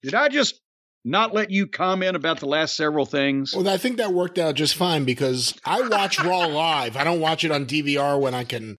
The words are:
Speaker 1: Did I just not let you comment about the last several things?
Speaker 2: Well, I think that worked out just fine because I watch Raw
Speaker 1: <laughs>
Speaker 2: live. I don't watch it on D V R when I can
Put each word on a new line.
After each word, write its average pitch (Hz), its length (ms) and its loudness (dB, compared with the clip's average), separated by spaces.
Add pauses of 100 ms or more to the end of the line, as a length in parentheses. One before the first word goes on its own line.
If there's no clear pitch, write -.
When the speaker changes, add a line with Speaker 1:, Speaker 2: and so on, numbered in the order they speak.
Speaker 1:
Did 135 120 -6
I 277 140 4
just 269 320 0 (440)
not 196 300 0
let 208 160 0
you 196 160 2
comment 185 500 -2
about 160 240 -2
the 147 60 -6
last 151 300 0
several 151 300 0
things? 139 480 0
Speaker 2:
Well, 190 140 0
I 196 100 0
think 247 180 -2
that 220 160 0
worked 180 260 -2
out 160 160 0
just 143 200 0
fine 165 300 0
because 127 600 0
I 226 240 0
watch 196 340 0
Raw 175 240 2
Speaker 1:
<laughs> - 20 2
Speaker 2:
live. 147 480 0
I 139 80 0
don't 170 160 2
watch 160 240 0
it 160 60 0
on 143 140 0
D 143 180 0
V 143 140 0
R 143 220 2
when 135 160 2
I 127 100 -4
can 110 360 -8